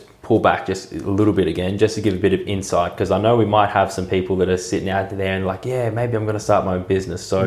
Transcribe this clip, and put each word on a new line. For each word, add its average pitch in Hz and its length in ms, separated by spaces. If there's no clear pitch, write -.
pull 110 180
back 87 260
just 95 260
a - 60
little 101 360
bit 90 140
again, 92 300
just 107 180
to 107 60
give 101 120
a 90 40
bit 95 160
of 92 80
insight, 92 560
'cause 95 140
I 95 80
know 113 180
we 110 80
might 104 240
have 98 220
some 92 160
people 92 300
that 92 120
are 92 80
sitting 92 320
out 98 220
there 98 240
and 95 100
like, 95 200
"Yeah, 123 260
maybe 117 260
I'm 107 80
gonna 104 140
start 98 260
my 92 100
own 92 80
business." 95 380
So 95 260